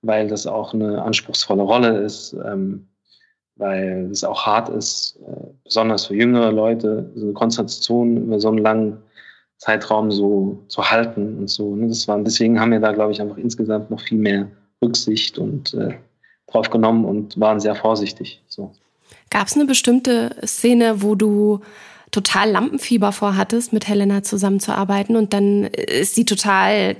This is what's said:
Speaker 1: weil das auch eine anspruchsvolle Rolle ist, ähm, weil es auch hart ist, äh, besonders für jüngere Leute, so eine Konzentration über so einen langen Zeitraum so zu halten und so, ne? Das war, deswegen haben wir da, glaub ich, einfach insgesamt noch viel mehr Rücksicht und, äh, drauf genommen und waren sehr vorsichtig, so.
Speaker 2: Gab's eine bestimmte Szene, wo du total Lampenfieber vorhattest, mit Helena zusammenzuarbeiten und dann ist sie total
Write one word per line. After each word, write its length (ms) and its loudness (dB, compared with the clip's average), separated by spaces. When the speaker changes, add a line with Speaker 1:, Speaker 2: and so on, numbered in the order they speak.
Speaker 1:
weil 260 0
das 180 -4
auch 280 -6
eine 280 -2
anspruchsvolle 600 -2
Rolle 360 4
ist, 360 -6
ähm, 440 -6
weil 540 -4
es 140 -6
auch 220 -4
hart 220 2
ist, 580 -6
äh, 200 -14
besonders 420 0
für 80 -6
jüngere 380 4
Leute, 640 0
so 120 -6
eine 80 -4
Konzentration 840 0
über 240 -2
so 80 0
einen 100 2
langen 400 2
Zeitraum 540 0
so 560 0
zu 220 -4
halten 480 -2
und 120 -8
so, 240 -4
ne? 140 -2
Das 180 -4
war, 140 0
deswegen 400 2
haben 100 2
wir 100 2
da, 120 2
glaub 180 0
ich, 100 -4
einfach 180 -8
insgesamt 520 -4
noch 100 -8
viel 180 -2
mehr 300 0
Rücksicht 560 -2
und, 360 -6
äh, 200 -4
drauf 240 -2
genommen 340 4
und 360 -4
waren 200 4
sehr 140 0
vorsichtig, 720 -4
so. 260 -14
Speaker 2:
Gab's 260 -2
eine 100 4
bestimmte 680 2
Szene, 560 4
wo 120 2
du 460 2
total 400 0
Lampenfieber 640 2
vorhattest, 600 0
mit 140 0
Helena 360 2
zusammenzuarbeiten 960 0
und 180 2
dann 300 4
ist 500 -2
sie 100 4
total 760 2